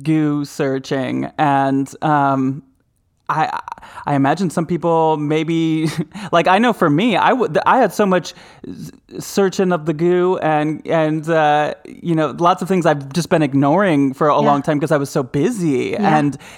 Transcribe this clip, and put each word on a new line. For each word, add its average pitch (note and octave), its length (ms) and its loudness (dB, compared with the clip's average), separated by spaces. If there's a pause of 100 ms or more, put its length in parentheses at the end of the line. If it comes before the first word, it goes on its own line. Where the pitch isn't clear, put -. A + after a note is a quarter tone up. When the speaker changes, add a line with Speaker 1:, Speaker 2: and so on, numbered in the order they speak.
Speaker 1:
goo D3+ 400 0
searching. C3+ 920 -4
And, C#3 520 0 (140)
um, C#3 600 0 (680)
I, D3 300 -2 (480)
I C#3+ 80 0
imagine D3+ 340 0
some E3 160 -2
people D#3+ 520 0
maybe, D#3+ 680 0 (220)
<laughs> G3 220 -12
like, E3+ 160 2
I F#3 100 4
know A#3 160 2
for E3+ 160 2
me, F#3 260 2
I D#3 140 2
w-, G#3+ 240 0 (120)
I F#3+ 120 4
had A3 160 2
so G#3 120 0
much F#3 280 0 (340)
s-, - 240 -14 (280)
searching F#3+ 520 0
of D#3 140 -2
the E3 80 -2
goo F3+ 460 2
and, D3+ 480 -2
and, D#3 420 0
uh, D3+ 460 2 (100)
you - 300 -4
know, D3+ 240 0
lots F3 240 2
of E3+ 40 -4
things F3+ 200 0
I've C#3 260 0
just E3+ 160 -2
been D#3+ 140 2
ignoring C#3+ 680 2
for D3+ 160 2
a C#3+ 120 4
Speaker 2:
Yeah. D3 60 2
Speaker 1:
long C#3+ 160 2
time D3+ 160 0
'cause D3+ 120 -2
I D#3 60 4
was C#3 140 -2
so D3+ 100 0
busy. C#3+ 680 -2
Speaker 2:
Yeah. D#3+ 260 2
Speaker 1:
And, C#3+ 200 0 (200)